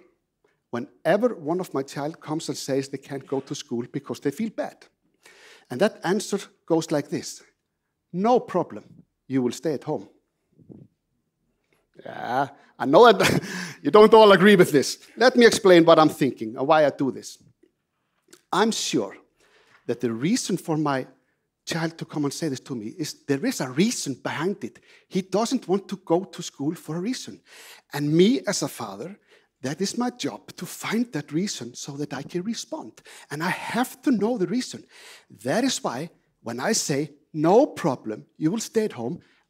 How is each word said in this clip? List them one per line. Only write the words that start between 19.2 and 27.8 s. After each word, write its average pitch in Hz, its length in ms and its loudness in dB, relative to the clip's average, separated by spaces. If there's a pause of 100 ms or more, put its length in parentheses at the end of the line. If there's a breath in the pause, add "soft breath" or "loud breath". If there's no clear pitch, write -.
that 117 140 -4
the 117 120 -2
reason 165 460 -2
for 156 200 -4
my 139 280 -2 (600)
child 165 340 -6
to 165 60 -10
come 147 200 -6
and 139 80 -4
say 165 160 -6
this 131 100 -8
to - 140 -14
me 107 140 -10 (100)
is 151 160 -10 (140)
there 143 180 -2
is - 160 -4
a 131 80 -6
reason 147 460 -2
behind 151 480 -6
it. - 160 -14 (280 soft breath)
He 190 140 -4
doesn't 220 460 -4
want 196 220 -2
to 196 80 -8
go 170 260 -2
to - 180 -16
school 151 320 -8
for 156 220 -10
a 175 40 -6
reason. 185 400 -10 (540 loud breath)